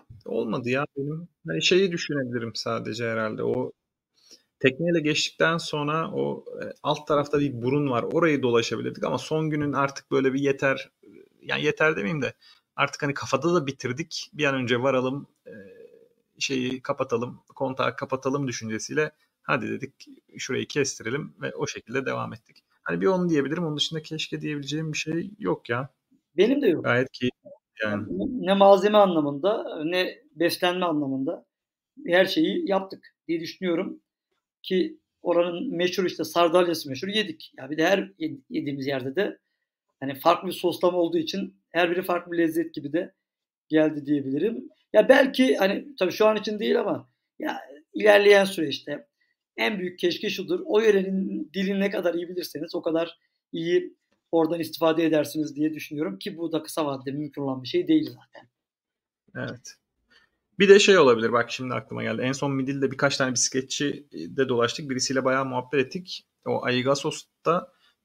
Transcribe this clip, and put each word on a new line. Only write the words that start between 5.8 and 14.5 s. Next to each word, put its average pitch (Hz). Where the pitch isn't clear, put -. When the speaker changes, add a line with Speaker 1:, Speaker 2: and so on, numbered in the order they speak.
Speaker 1:
o, 139
e, -
alt 147
tarafta 143
bir 123
burun 139
var. 117
Orayı 151
dolaşabilirdik 117
ama 127
son 156
günün 147
artık 139
böyle 135
bir 139
yeter, 139
yani 135
yeter 156
demeyeyim 165
de 117
artık 139
hani 143
kafada 139
da 151
bitirdik. 135
Bir 147
an 139